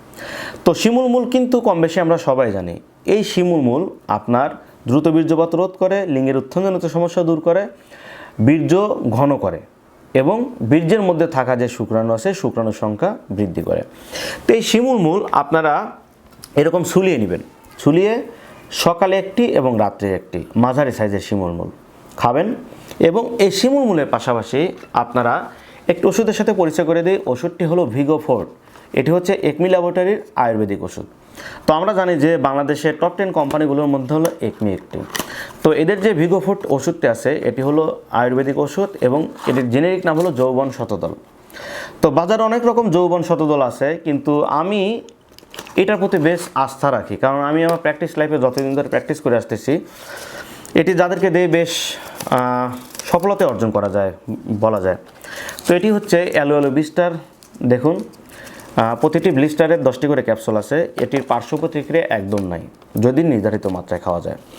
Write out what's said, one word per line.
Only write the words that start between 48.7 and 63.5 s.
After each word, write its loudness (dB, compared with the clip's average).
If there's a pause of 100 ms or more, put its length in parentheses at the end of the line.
ধরে -2
প্র্যাকটিস -4
করে 2
আসতেছি, -2 (1000)
এটি 4
যাদেরকে 2
দিয়ে 2
বেশ, 2 (600)
আহ, 0 (360)
সফলতা 2
অর্জন 0
করা 0
যায় 0 (520)
বলা 2
যায়। 0 (720)
তো 4
এটি 2
হচ্ছে 2
অ্যালো 2
অ্যালো 2
বিস্টার। 0 (520)
দেখুন, 2 (800)
আহ, 2
প্রতিটি 2
ব্লিস্টারে 2
দশটি 0
করে 2
ক্যাপসুল -2
আছে। -2 (260)
এটির -2
পার্শ্ব -2
প্রতিক্রিয়া -2
একদম -2
নাই -6 (380)
যদি 2
নির্ধারিত 0